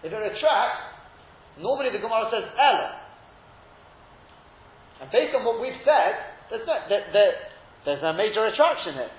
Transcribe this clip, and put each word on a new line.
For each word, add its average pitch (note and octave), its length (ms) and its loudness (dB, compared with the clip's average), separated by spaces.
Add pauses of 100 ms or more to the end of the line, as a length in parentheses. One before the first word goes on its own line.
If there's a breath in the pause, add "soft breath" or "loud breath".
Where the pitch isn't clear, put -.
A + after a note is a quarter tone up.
If D#3+ 80 -8
it A3 80 -6
retracts, - 720 0 (640)
normally C4 300 -2
the G3+ 100 -6
Gemara A3 300 -2
says A3 240 -4
Elo. - 360 4 (2000)
And C3+ 80 -16
based C#4+ 260 2
on B3+ 80 0
what A3+ 160 0
we've C4 240 -8
said, D4 300 4 (400)
there's A3+ 160 -8
no, D#4 60 0 (120)
there, G3+ 240 0
there, G3+ 220 6 (500)
there's C#3+ 200 -4
no D#3+ 100 0
major G#3+ 320 0
retraction G#3+ 480 0
here. B2+ 260 -8